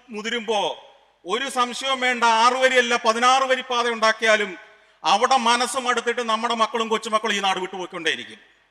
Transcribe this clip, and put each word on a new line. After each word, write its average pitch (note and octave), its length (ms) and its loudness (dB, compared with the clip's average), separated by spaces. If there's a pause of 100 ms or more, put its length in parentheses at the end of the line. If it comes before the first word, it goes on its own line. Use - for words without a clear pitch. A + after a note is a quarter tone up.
മുതിരുമ്പോ G#3+ 840 -6 (340)
ഒരു B3 220 -4
സംശയവും B3+ 520 -2
വേണ്ട, B3 240 0
ആറ് A#3 300 4
വരിയല്ല B3+ 420 2
പതിനാറ് A#3+ 460 2
വരി B3+ 180 0
പാത B3 280 -2
ഉണ്ടാക്കിയാലും G#3+ 720 0 (460)
അവിടെ A3 320 4
മനസ്സ് A#3+ 420 0
മടുത്തിട്ട് A#3+ 420 -2
നമ്മുടെ A3+ 340 -2
മക്കളും A3 340 -2
കൊച്ചുമക്കളും G#3+ 460 -2
ഈ G3+ 120 -4
നാട് F#3 120 0
വിട്ടുപോയിക്കൊണ്ടേയിരിക്കും. E3 800 -8 (320)